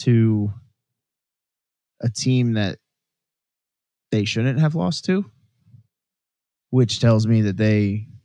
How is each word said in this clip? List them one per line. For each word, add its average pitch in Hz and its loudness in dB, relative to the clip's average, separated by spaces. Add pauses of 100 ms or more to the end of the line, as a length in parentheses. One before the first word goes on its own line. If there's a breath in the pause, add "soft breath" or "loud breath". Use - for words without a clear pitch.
to 110 2 (1500)
a 123 -2
team 123 0
that 104 -2 (1300)
they 104 0
shouldn't 113 -2
have 156 0
lost 175 -4
to, 185 0 (1500)
which 127 0
tells 110 2
me 113 2
that 98 -2
they, 107 0 (180)